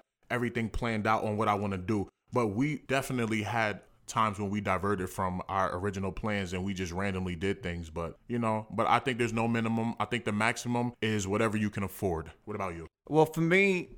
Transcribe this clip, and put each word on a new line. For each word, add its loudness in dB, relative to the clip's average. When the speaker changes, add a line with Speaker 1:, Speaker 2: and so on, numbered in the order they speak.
Speaker 1:
everything 0
planned -2
out 4
on 0
what 2
I 4
wanna 0
do. 0
But 2
we 0
definitely 0
had 0
times 0
when -2
we -2
diverted 0
from -2
our 0
original -2
plans -2
and -2
we 0
just -2
randomly -2
did -2
things. -6
But, -6
you -2
know, 0
but 0
I 6
think 0
there's 2
no 2
minimum. 0
I 0
think -4
the 0
maximum 0
is 0
whatever 2
you 2
can -4
afford. -4
What -8
about -4
you? -10
Speaker 2:
Well, 6
for -4
me, 4